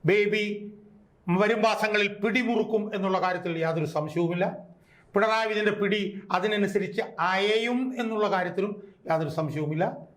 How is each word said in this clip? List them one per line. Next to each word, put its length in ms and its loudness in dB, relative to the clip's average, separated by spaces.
ബേബി 340 4
വരും 260 4
മാസങ്ങളിൽ 420 2
പിടിമുറുക്കും 600 0
എന്നുള്ള 300 0
കാര്യത്തിൽ 280 -2
യാതൊരു 300 0
സംശയവുമില്ല. 500 0
പിണറായി 380 2
വിജയന്റെ 300 0
പിടി 180 2
അതിനനുസരിച്ച് 640 0
അയയും 480 2
എന്നുള്ള 340 0
കാര്യത്തിലും 360 -2
യാതൊരു 280 0
സംശയവുമില്ല. 480 -2